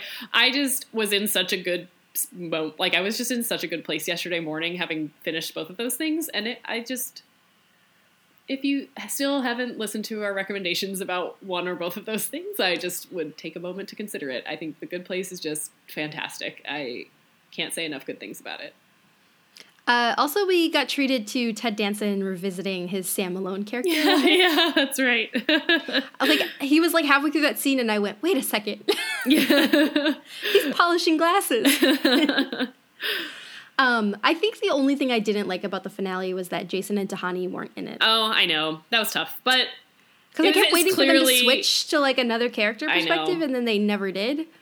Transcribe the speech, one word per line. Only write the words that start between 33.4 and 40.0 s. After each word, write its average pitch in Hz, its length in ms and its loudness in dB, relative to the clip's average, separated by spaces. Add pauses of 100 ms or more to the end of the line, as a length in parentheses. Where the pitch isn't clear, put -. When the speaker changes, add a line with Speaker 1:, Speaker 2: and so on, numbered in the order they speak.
Speaker 2:
Um, 233 440 4
I 311 120 4
think 415 240 -2
the 403 100 0
only 277 260 4
thing 269 160 0
I 240 80 2
didn't 208 280 0
like 185 160 -4
about 190 200 -4
the 196 60 -8
finale 185 460 -4
was 185 140 -6
that 175 180 -6
Jason 202 320 -2
and 196 100 -4
Tahani 180 400 -4
weren't - 260 -10
in 92 120 -10
it. - 140 -12
Speaker 1:
Oh, 220 300 4
I 202 140 4
know. 160 360 0 (100)
That 233 80 2
was 214 120 -2
tough, - 320 -4
but 254 240 4 (680)